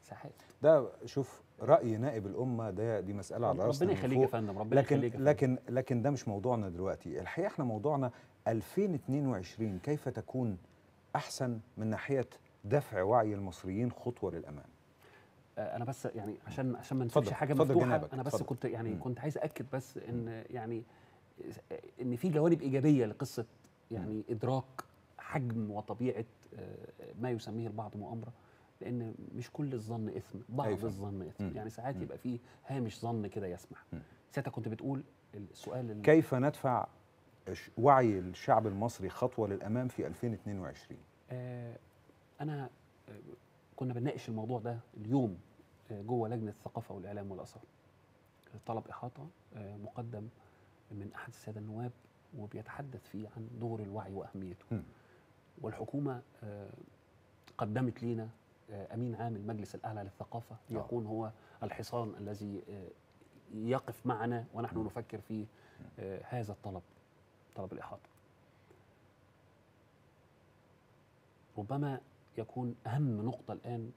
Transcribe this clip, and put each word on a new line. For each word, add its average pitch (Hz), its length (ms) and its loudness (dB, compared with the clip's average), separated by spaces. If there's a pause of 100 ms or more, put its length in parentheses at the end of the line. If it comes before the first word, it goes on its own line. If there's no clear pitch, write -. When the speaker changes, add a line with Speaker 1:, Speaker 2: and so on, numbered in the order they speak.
Speaker 1:
ساعات. - 300 -14 (300)
Speaker 2:
ده 139 280 10 (160)
شوف - 360 -2 (180)
رأي 117 360 8
نائب 113 300 0
الأمة 113 440 -2
ده، 107 300 0
دي 92 120 -4
مسألة 104 340 -2
على - 80 4
Speaker 1:
ربنا 107 120 2
Speaker 2:
راسنا 143 220 4
من 190 100 4
Speaker 1:
يخليك 131 200 4
يا 131 80 8
Speaker 2:
فوق. - 60 2
Speaker 1:
فندم، 104 260 -2
ربنا 113 220 6
Speaker 2:
لكن، 139 160 4
Speaker 1:
يخليك 120 160 4
يا 117 60 -6
فندم. 135 120 6
Speaker 2:
لكن، 131 280 6 (100)
لكن 123 340 2
ده 139 80 4
مش 127 180 -2
موضوعنا 104 400 2
دلوقتي. 87 520 -2
الحقيقة - 260 -2
احنا 160 180 -2
موضوعنا 123 460 2 (380)
ألفين 180 460 2
اتنين 139 320 2
وعشرين، 104 520 0
كيف 147 300 0
تكون 113 500 -2 (580)
أحسن 123 440 -2 (160)
من 110 100 -2
ناحية 113 420 0 (360)
دفع 110 380 2
وعي 107 320 6
المصريين 98 580 -2
خطوة - 400 -4
للأمام؟ 76 320 -8 (920)
Speaker 1:
آه، - 180 -4
أنا 117 80 -4
بس 117 300 -6
يعني 104 200 -6 (120)
عشان، 131 300 -2
عشان - 220 -4
ما 127 60 2
Speaker 2:
اتفضل، 127 180 6
Speaker 1:
نسيبش - 160 0
حاجة 143 140 2
Speaker 2:
اتفضل 143 160 8
Speaker 1:
مفتوحة، 123 180 8
Speaker 2:
جنابك، 147 280 2
Speaker 1:
أنا 131 80 -2
بس 135 120 0
Speaker 2:
اتفضل. - 140 2
Speaker 1:
كنت 131 160 -2
يعني 113 300 -2
Speaker 2:
مم. - 80 -4
Speaker 1:
كنت 123 180 -2
عايز 143 180 -2
أأكد 135 340 -4
بس 135 260 -6
إن 117 280 -4
Speaker 2:
مم. 113 240 -6
Speaker 1:
يعني، 117 320 -4 (1200)
إن 123 140 0
في 180 120 0
جوانب 160 340 6
إيجابية 135 440 6
لقصة 113 400 -4 (440)
يعني 107 240 -2
Speaker 2:
مم. 110 160 -2
Speaker 1:
إدراك 123 340 2 (540)
حجم 117 520 0
وطبيعة، 110 540 -2 (340)
آه، 98 180 -10 (440)
ما 123 100 0
يسميه 113 360 -2
البعض 107 300 -6
مؤامرة، 113 360 -8 (480)
لأن 117 340 -4 (200)
مش 120 180 -8
كل 143 220 -2
الظن 110 340 -2
إثم، - 300 -8 (100)
بعض 135 180 0
Speaker 2:
أيوة 104 120 2
فندم. 110 100 -2
Speaker 1:
الظن 98 340 -4
إثم. 87 220 -6
Speaker 2:
مم. 104 120 -4
Speaker 1:
يعني 107 140 -6
ساعات 120 260 -4
Speaker 2:
مم. 120 60 -4
Speaker 1:
يبقى - 160 -8
فيه 123 200 -4 (280)
هامش 127 340 -4
ظن 113 260 -2
كده 98 200 -4
يسمح. - 460 -10
Speaker 2:
مم. 82 80 -8 (300)
Speaker 1:
ساعتها 135 200 -4
كنت 117 180 -6
بتقول 135 340 -2 (320)
السؤال 110 560 -8
ال- 104 120 -6
Speaker 2:
كيف 151 320 10
ندفع 127 520 4 (640)
الش-، - 300 -6
وعي 123 400 10
الشعب 110 480 4
المصري 101 420 0
خطوة 110 400 0
للأمام 110 400 0
في 87 180 -2
ألفين 110 260 -2
اتنين 101 280 -4
وعشرين؟ - 380 -10 (320)
Speaker 1:
آه، 123 460 -8 (640)
أنا، 147 300 -4 (380)
آه، - 40 -16 (640)
كنا 127 180 -2
بنناقش 120 340 -2
الموضوع 113 300 -2
ده 117 200 -4 (180)
اليوم، 110 420 2 (520)
آه، 101 120 -8
جوه 113 260 0
لجنة 110 220 -2
الثقافة - 440 -10
والإعلام 98 360 -8
والآثار. 87 320 -12 (1040)
طلب 113 220 -4
إحاطة، 135 380 -10 (300)
آه، 104 200 -10
مقدم 110 520 -10 (640)
من 101 240 -8
أحد - 140 -12
السادة 107 320 -12
النواب، 110 320 -6 (460)
وبيتحدث 110 720 -10
فيه 107 280 -8
عن 110 120 -10 (120)
دور 113 200 -4
الوعي 98 320 -6
وأهميته. 95 580 -8
Speaker 2:
مم. 104 120 -2 (800)
Speaker 1:
والحكومة، 135 600 -4 (220)
آه، 101 240 -10 (920)
قدمت 117 440 0
لينا، 113 260 -2 (420)
آه، 101 240 -10
أمين 117 200 -2
عام 117 220 -4
المجلس 104 380 -6
الأعلى 107 280 -6
للثقافة 113 520 -10
Speaker 2:
آه. - 200 -10
Speaker 1:
ليكون 110 320 -2
هو 113 240 -2 (320)
الحصان 113 560 -4
الذي، 104 520 -6
آه، 95 180 -12 (640)
يقف 117 520 -2
معنا 117 380 0 (100)
ونحن 113 240 -2
Speaker 2:
مم. 107 80 0
Speaker 1:
نفكر 110 340 -6
في، 107 260 -6 (520)
آه، 98 300 -6
هذا 113 240 -4
الطلب، 95 300 -8 (720)
طلب 95 180 -6
الإحاطة. - 360 -12 (3500)
ربما 139 420 -2 (380)
يكون 120 360 -4 (120)
أهم 117 400 2
نقطة 123 260 -4
الآن 113 440 -6